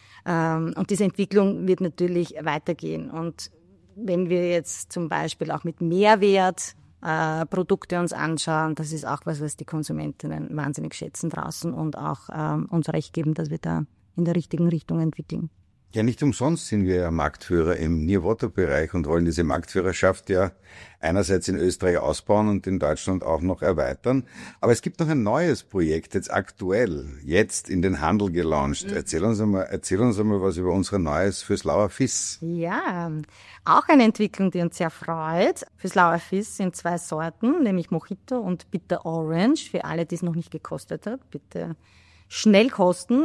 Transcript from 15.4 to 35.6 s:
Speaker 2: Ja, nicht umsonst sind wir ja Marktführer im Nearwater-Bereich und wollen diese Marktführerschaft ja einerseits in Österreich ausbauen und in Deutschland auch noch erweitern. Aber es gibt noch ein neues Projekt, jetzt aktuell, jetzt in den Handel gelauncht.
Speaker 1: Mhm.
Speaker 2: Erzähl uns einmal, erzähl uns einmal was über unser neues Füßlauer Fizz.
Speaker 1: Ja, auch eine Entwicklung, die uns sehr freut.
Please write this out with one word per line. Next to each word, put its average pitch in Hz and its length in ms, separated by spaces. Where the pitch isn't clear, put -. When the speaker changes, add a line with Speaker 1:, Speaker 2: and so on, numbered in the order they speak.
Speaker 2:
Ja, 110 80
nicht 117 200
umsonst 147 460
sind 104 180
wir 92 100
ja 87 140
Marktführer 82 640
im 78 300
Nearwater-Bereich 90 880
und 87 100
wollen 85 220
diese 85 180
Marktführerschaft 87 840
ja 92 220
einerseits 92 480
in 95 80
Österreich 90 420
ausbauen 104 500
und 101 180
in 95 120
Deutschland 80 440
auch 80 200
noch 90 180
erweitern. 82 640
Aber 117 100
es 117 80
gibt - 200
noch 160 100
ein 147 120
neues 135 420
Projekt, 82 500
jetzt - 180
aktuell, 95 800
jetzt 87 460
in 90 140
den 90 180
Handel 95 320
gelauncht. 78 560
Speaker 1:
Mhm. 202 80
Speaker 2:
Erzähl 80 260
uns 107 160
einmal, 101 320
erzähl 95 300
uns 117 180
einmal 104 220
was 92 160
über 90 160
unser 98 260
neues 87 440
Füßlauer 95 480
Fizz. - 500
Speaker 1:
Ja, 175 720
auch 160 220
eine 277 160
Entwicklung, 208 460
die 175 120
uns 170 160
sehr 170 100
freut. 165 800